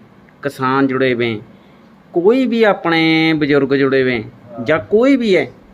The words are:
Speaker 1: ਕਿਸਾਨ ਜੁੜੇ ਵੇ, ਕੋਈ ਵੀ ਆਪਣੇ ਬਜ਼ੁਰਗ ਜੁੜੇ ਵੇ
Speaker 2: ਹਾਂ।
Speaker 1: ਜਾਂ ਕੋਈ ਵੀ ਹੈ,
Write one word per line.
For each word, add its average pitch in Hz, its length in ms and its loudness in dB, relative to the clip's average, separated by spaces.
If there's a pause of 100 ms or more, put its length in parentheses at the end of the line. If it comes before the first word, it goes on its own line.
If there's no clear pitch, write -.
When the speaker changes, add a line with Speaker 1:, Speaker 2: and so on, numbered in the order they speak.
(420)
Speaker 1:
ਕਿਸਾਨ 135 440 -2
ਜੁੜੇ 131 280 0
ਵੇ, 117 260 -4 (720)
ਕੋਈ 220 320 2
ਵੀ 226 160 0
ਆਪਣੇ 160 720 0
ਬਜ਼ੁਰਗ 143 420 0
ਜੁੜੇ 135 280 0
ਵੇ 127 200 -2
Speaker 2:
ਹਾਂ। - 420 -16
Speaker 1:
ਜਾਂ 156 160 0
ਕੋਈ 254 360 2
ਵੀ 226 200 0
ਹੈ, 139 100 0 (280)